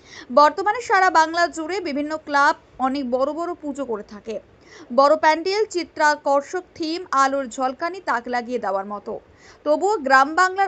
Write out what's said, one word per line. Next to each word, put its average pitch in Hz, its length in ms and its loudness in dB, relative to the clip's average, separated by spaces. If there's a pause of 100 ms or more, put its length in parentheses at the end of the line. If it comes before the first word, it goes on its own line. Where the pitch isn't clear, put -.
(340)
বর্তমানে 349 480 4
সারা 381 280 4
বাংলা 330 380 2
জুড়ে 330 320 -6
বিভিন্ন 302 380 -4
ক্লাব 285 380 2 (240)
অনেক 262 320 -4
বড় 269 220 0
বড় 339 200 -6
পুজো 277 320 -8
করে 214 180 -6
থাকে। 208 360 -12 (560)
বড় 285 200 4
প্যান্ডেল, 330 500 0
চিত্রাকর্ষক 302 1000 -2 (120)
থিম, 339 360 -8
আলোর 269 360 0
ঝলকানি 269 540 -6
তাক 240 260 -4
লাগিয়ে 247 320 -4
দেওয়ার 196 260 -4
মতো। 208 340 -10 (440)
তবুও 311 340 2
গ্রাম 277 380 4
বাংলার 370 320 2